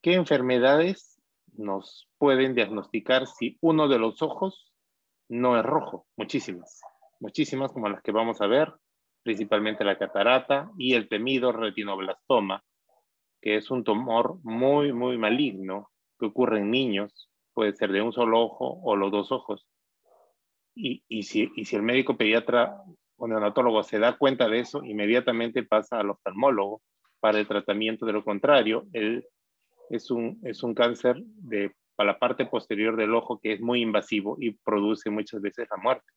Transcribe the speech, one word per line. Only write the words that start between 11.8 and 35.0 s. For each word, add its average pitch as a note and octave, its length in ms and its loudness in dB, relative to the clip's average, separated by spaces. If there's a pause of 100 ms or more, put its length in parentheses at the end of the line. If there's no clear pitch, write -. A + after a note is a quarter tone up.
que G#2+ 140 0
es G#2+ 160 -4
un B2 140 -4
tumor A#2 580 0
muy, C3+ 480 2
muy B2 260 -2
maligno G#2 720 -2 (300)
que A#2+ 60 -2
ocurre A2 340 2
en G2+ 100 0
niños, A2 600 -2 (240)
puede G#2+ 200 0
ser G2 200 -2
de G2+ 80 2
un A#2 100 0
solo A2+ 300 4
ojo B2+ 420 -4
o G#2+ 140 2
los G2 120 2
dos G2+ 220 -2
ojos. A2+ 340 -6 (1120)
Y, G3 320 -8
y G#2+ 160 -6
si, - 320 -2
y A2 80 -8
si G#2 140 -4
el G2+ 40 -2
médico A#2+ 360 0
pediatra A2+ 580 2 (400)
o A#2 100 -10
neonatólogo A2 580 2
se G#2+ 160 -4
da A#2+ 180 4
cuenta B2+ 320 2
de A2+ 100 2
eso, C3+ 240 -6
inmediatamente A#2 800 0
pasa G#2+ 380 0
al G2+ 80 0
oftalmólogo G2+ 720 -2 (400)
para G#2+ 180 2
el G#2 80 -2
tratamiento. G#2+ 580 -2
De A2 60 -2
lo G#2 140 -4
contrario, A2 680 2
él A#2 340 -4 (640)
es - 200 -8
un, A#2+ 340 -4
es A#2 200 -10
un A#2 100 -4
cáncer A#2+ 460 2
de, A#2 560 -8 (200)
para G2+ 180 2
la - 60 -6
parte B2+ 260 -2
posterior A2 500 -2
del A2 180 0
ojo A#2 260 -2
que G#2+ 140 -4
es G2+ 80 -6
muy A#2+ 200 -2
invasivo G#2+ 580 -2
y A2+ 120 -2
produce G#2+ 580 -2